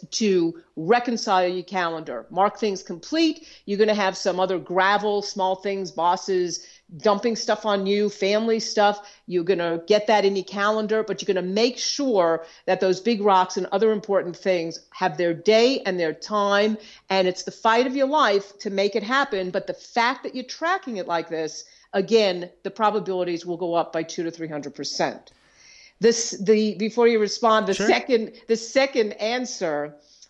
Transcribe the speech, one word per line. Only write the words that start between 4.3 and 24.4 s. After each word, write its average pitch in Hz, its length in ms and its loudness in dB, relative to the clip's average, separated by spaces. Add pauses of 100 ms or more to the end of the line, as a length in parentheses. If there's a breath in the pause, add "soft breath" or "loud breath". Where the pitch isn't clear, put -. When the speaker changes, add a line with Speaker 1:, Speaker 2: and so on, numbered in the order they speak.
Speaker 1:
other 185 200 0
gravel, 196 640 2
small 190 340 -2
things, 196 340 -6
bosses, 175 760 -2 (300 loud breath)
dumping 208 400 0
stuff 220 280 -2
on 202 220 0
you, 208 220 2
family 220 500 0
stuff. 208 500 0 (180 loud breath)
You're 175 180 -2
gonna 170 420 0
get 208 220 2
that 208 160 4
in 196 100 2
your 185 100 -2
calendar, 214 600 -2
but 196 180 -6
you're 202 100 -2
gonna 180 140 -2
make 220 320 0
sure 185 640 0 (220 loud breath)
that 190 140 0
those 185 200 2
big 226 200 0
rocks 190 360 4
and 180 140 -2
other 220 220 2
important 185 440 -2
things 170 440 -2 (100)
have 180 260 -2
their 170 160 2
day 220 540 4
and 185 140 -2
their 156 120 0
time. 208 640 0 (320 loud breath)
And 190 200 2
it's 180 160 -4
the 196 80 -8
fight 233 340 2
of 262 80 -4
your 269 140 0
life 233 520 2
to 214 100 -6
make 196 260 -2
it 202 80 -2
happen. 220 460 -2
But 185 180 -4
the 180 60 -6
fact 240 500 -2
that - 100 -10
you're 247 100 -8
tracking 320 520 -4
it 180 100 -6
like 170 220 -2
this, 160 360 -6 (280 soft breath)
again, 190 580 2 (140)
the 190 80 -6
probabilities 180 760 -2
will 175 100 -6
go 170 180 -4
up 165 180 0
by 165 100 -4
two 165 220 -8
to 165 80 -4
three 165 160 -10